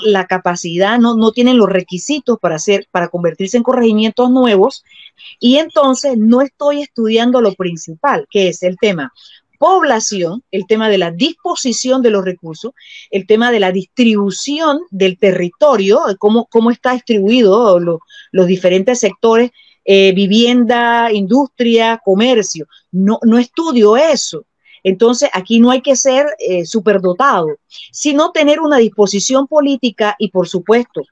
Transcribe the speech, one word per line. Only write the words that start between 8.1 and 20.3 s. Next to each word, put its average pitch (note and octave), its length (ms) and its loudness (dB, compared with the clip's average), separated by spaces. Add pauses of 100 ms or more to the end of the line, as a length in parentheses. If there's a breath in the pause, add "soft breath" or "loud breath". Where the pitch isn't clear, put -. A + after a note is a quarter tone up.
que F#3+ 200 0
es F3 120 -8
el F#3 160 -2
tema E3+ 340 -4 (460 soft breath)
población, A#3+ 920 0
el G3 160 -6
tema A3 220 0
de G3+ 80 2
la E3+ 140 -2
disposición B3+ 880 -4
de A#3 100 2
los G3 140 -2
recursos, F3 480 -10 (360 loud breath)
el G3 160 -6
tema A3+ 260 2
de A3+ 80 0
la F#3 120 0
distribución A#3 1080 -2 (100)
del F#3+ 260 -2
territorio, G3 840 0 (180)
cómo, A3+ 320 0
cómo A#3 200 2
está B3 220 -4
distribuido G#3+ 840 2
lo, E3+ 220 -4 (300 loud breath)
los F#3 160 2
diferentes F#3+ 520 0
sectores, A3+ 520 0 (320 soft breath)
eh, G3 300 4
vivienda, A#3 1000 0